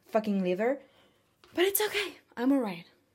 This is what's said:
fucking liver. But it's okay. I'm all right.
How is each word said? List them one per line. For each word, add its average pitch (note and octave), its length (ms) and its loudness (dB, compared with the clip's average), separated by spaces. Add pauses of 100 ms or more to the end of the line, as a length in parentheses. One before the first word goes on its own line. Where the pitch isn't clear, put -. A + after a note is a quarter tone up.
fucking G#3 320 0
liver. G3+ 380 0 (760)
But E4+ 120 2
it's G4+ 160 0
okay. G4+ 320 -2 (220)
I'm B3 160 0
all C#4 80 4
right. F#3 260 -6 (300)